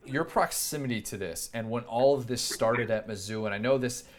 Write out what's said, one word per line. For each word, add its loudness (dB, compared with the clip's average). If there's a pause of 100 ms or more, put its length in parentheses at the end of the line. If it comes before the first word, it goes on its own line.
your 0
proximity 0
to -8
this -6
and -4
when -2
all 6
of -4
this -2
started 2
at 0
Mizzou, -6
and 0
I -2
know 4
this, -4 (140)